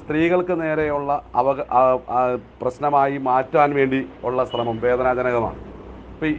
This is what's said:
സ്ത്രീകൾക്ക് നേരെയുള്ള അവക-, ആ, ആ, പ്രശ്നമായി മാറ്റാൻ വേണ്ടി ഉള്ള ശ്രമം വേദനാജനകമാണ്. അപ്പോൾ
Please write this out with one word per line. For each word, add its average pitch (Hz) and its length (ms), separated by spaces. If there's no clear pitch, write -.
സ്ത്രീകൾക്ക് 175 600
നേരെയുള്ള 151 500
അവക-, 135 260
ആ, 131 40
ആ, 127 40
പ്രശ്നമായി 139 560
മാറ്റാൻ 135 420
വേണ്ടി 135 220
ഉള്ള 127 240
ശ്രമം 117 320
വേദനാജനകമാണ്. 123 760
അപ്പോൾ 156 240